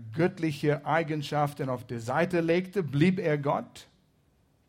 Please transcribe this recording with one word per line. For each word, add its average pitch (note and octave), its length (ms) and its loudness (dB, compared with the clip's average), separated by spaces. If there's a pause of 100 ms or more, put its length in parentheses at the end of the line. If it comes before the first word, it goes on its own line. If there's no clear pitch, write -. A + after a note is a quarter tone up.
(120)
göttliche D#3 760 0
Eigenschaften D3 800 -2
auf B2 160 -4
die A#2+ 140 -8
Seite D#3+ 420 0
legte, F3+ 440 0
blieb D3+ 340 2
er E3 180 0
Gott D3+ 520 -4 (800)